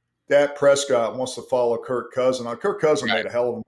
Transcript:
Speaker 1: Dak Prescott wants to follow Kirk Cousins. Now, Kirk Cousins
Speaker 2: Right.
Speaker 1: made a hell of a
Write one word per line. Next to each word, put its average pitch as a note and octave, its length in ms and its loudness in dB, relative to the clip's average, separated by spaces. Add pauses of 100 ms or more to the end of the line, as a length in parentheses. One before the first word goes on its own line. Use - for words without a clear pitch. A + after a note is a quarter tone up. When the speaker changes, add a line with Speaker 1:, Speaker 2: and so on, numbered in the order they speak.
(300)
Speaker 1:
Dak C#3+ 260 4
Prescott B2+ 600 2
wants B2+ 180 -6
to A#2 80 -12
follow A#2+ 340 0
Kirk A#2+ 380 -6
Cousins. B2+ 320 0
Now, A#2 80 -6
Kirk - 260 -4
Cousins A#2+ 300 2
Speaker 2:
Right. F2 140 -2
Speaker 1:
made - 20 -6
a F#2+ 60 -10
hell A#2+ 180 0
of A2 60 -4
a A2 120 -10